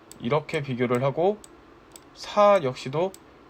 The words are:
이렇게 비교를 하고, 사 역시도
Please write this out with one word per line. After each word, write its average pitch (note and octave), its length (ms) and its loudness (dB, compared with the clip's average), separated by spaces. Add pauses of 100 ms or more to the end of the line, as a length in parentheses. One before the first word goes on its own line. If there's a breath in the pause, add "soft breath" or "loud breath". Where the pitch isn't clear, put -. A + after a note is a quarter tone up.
(200)
이렇게 D3 420 -2
비교를 B2 400 -2
하고, D#3+ 360 0 (760)
사 G3+ 480 4
역시도 C#3+ 500 -4 (380)